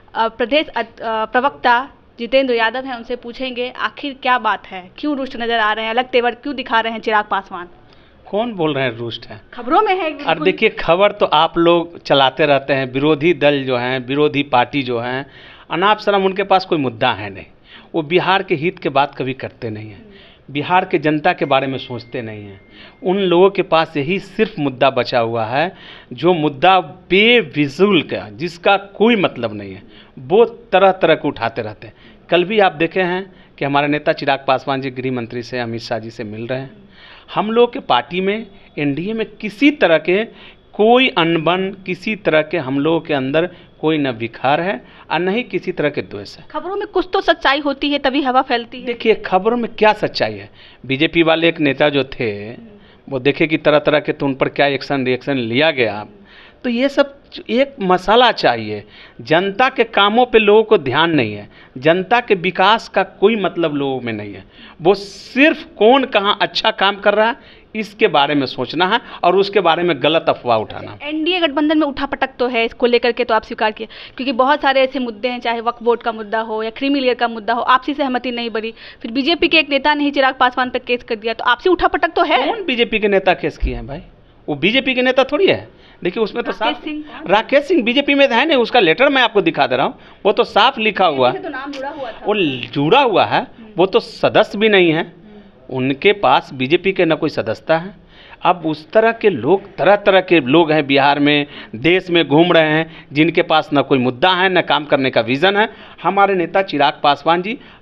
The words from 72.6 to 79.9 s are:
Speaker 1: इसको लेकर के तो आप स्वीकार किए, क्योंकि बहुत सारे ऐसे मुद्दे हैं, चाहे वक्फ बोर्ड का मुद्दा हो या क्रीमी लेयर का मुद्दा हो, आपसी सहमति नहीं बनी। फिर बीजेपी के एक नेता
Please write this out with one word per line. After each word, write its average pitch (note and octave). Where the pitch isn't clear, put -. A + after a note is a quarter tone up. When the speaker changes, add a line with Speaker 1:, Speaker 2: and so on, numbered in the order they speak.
Speaker 1:
इसको -
लेकर A#3+
के A#3
तो A#3
आप A3
स्वीकार A3
किए, A3
क्योंकि C4
बहुत C4
सारे C4+
ऐसे C4
मुद्दे A#3+
हैं, B3
चाहे A#3
वक्फ A3+
बोर्ड A3+
का A#3
मुद्दा A3
हो A3
या A3
क्रीमी C#4
लेयर B3
का A#3+
मुद्दा A3+
हो, A#3+
आपसी C4
सहमति B3+
नहीं A#3
बनी। A3
फिर A#3
बीजेपी C#4
के D#4+
एक D4+
नेता C#4+